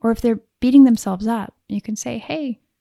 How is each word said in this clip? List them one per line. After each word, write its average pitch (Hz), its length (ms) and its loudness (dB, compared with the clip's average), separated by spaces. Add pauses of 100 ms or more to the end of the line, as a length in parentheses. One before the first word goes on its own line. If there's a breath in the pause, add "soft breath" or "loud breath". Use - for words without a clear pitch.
Or 226 100 -2
if 226 120 -4
they're 226 180 -2 (200)
beating 269 240 8
themselves 214 420 0
up, 226 280 -6 (140)
you 202 140 -8
can 214 140 -10
say, 240 200 -10
"Hey, 269 460 -10 (180)